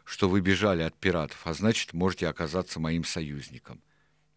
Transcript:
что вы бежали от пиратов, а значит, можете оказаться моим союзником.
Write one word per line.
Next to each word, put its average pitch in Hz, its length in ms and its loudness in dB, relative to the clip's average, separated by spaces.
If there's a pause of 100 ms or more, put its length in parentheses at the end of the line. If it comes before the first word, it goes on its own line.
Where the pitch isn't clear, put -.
что - 260 0
вы 98 120 4
бежали 92 420 4
от 80 120 -4
пиратов, 85 500 0
а 82 80 -2
значит, 101 400 0
можете 90 340 0
оказаться 82 520 -4
моим 80 240 0
союзником. - 760 -8 (560)